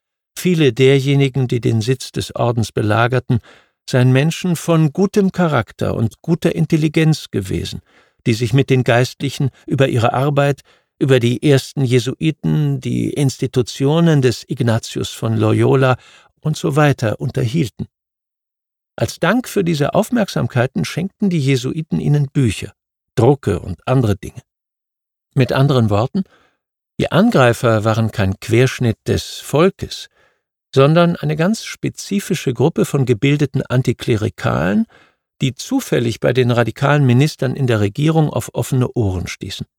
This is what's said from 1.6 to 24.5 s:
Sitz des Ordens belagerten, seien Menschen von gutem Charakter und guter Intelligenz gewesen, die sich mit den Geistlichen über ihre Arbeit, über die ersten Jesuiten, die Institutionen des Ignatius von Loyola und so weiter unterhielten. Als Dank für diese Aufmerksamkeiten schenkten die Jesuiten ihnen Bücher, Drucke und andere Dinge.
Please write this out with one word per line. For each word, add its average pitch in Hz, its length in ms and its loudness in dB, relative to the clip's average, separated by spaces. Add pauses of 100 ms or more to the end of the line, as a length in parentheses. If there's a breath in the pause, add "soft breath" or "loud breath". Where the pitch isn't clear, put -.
Sitz 123 300 -4
des - 240 -8
Ordens 120 360 -2
belagerten, 120 680 0 (500 soft breath)
seien 127 220 4
Menschen 160 440 0
von 160 380 2
gutem 196 380 0
Charakter 123 640 -2
und 110 260 -4
guter 165 320 -2
Intelligenz 156 760 0
gewesen, 92 500 -6 (460 soft breath)
die 120 60 2
sich 110 200 -2
mit 135 160 2
den 127 140 2
Geistlichen 127 640 0 (160 soft breath)
über 135 220 0
ihre 120 260 0
Arbeit, 143 480 0 (360 soft breath)
über 135 220 2
die 120 240 0
ersten 143 400 2
Jesuiten, 139 960 -2
die 120 320 -4
Institutionen 143 1080 0
des 127 260 0
Ignatius 120 600 -4
von 113 280 -4
Loyola 123 600 2 (440 soft breath)
und 156 160 -4
so 156 180 -4
weiter 139 440 0
unterhielten. 131 680 -4 (1080)
Als - 240 -6
Dank 208 300 0
für 202 140 0
diese 147 300 -2
Aufmerksamkeiten 180 920 -2
schenkten 190 440 -4
die 175 100 0
Jesuiten 139 600 -2
ihnen 147 320 0
Bücher, 123 400 -2 (440)
Drucke 113 440 2
und - 280 -12
andere 127 280 2
Dinge. - 260 -12 (920)